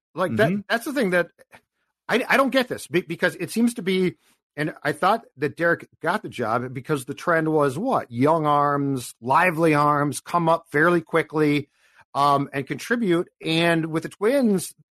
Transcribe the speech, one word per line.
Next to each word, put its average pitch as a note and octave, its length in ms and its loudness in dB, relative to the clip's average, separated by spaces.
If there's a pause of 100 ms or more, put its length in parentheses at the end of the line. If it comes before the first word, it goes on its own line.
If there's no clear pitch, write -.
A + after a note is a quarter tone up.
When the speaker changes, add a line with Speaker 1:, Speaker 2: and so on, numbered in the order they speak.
(140)
Speaker 1:
Like E3 220 -2
that, G#3 140 4
Speaker 2:
Mm-hmm. G3+ 180 -2
Speaker 1:
that's A#3 180 -2
the D4+ 80 -6
thing A#3+ 160 0
that F3 180 0 (800)
I, A3+ 180 0
I G3 120 2
don't C4+ 120 2
get B3+ 180 0
this - 180 -10
be-, E3+ 160 -2
because E3+ 340 -4
it F3 140 -8
seems A#3 240 0
to G3+ 80 -10
be, F#3 340 0 (400)
and D3+ 260 -4
I D3 100 -2
thought F#3+ 340 0 (100)
that C3+ 200 -6
Derek E3+ 300 -2 (160)
got F3+ 200 -2
the D#3 80 -12
job A#2+ 420 -4
because C3 320 -6
the C#3 100 -10
trend D#3+ 380 0
was C#3+ 260 2
what? F3 320 -4
Young D3+ 360 2
arms, C#3+ 760 0
lively D#3+ 540 2
arms, D3 460 2
come E3+ 280 -2
up E3 220 0
fairly E3 320 2
quickly, D3+ 640 0 (460)
um, C#3 380 2
and C#3 140 -6
contribute. F3 640 -2 (160)
And E3 420 0
with D#3+ 160 -4
the D#3+ 60 -8
Twins, G#3+ 640 0 (180)